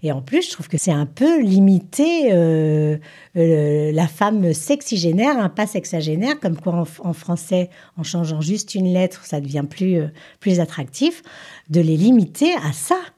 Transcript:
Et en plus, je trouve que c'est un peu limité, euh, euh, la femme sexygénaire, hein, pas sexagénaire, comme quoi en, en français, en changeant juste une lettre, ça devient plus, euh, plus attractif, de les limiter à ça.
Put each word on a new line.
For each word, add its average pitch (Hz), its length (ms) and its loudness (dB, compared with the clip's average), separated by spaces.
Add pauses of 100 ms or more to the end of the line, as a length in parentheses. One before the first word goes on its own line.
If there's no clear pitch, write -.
Et 156 100 -4
en 135 100 -4
plus, 311 260 -2
je - 40 -12
trouve - 160 -12
que 156 120 -2
c'est - 120 0
un 147 140 0
peu 302 360 2
limité, 202 920 4
euh, 156 640 2 (400)
euh, 151 540 2
la 156 160 0
femme 202 440 0
sexygénaire, 208 880 0
hein, 208 100 0
pas 208 200 -2
sexagénaire, 180 720 -4
comme 170 180 -2
quoi 170 160 -4
en, 170 340 -6
en 170 60 -4
français, 180 560 -4 (280)
en 170 60 -8
changeant 160 380 -4
juste 190 320 -6
une 185 180 0
lettre, 180 340 -2
ça 151 160 -6
devient 143 280 -6
plus, 185 300 -2
euh, 151 80 -4 (320)
plus 185 200 0
attractif, 170 640 -4 (480)
de 160 120 2
les 160 160 2
limiter 240 540 4 (160)
à 147 60 -2
ça. - 240 -2 (200)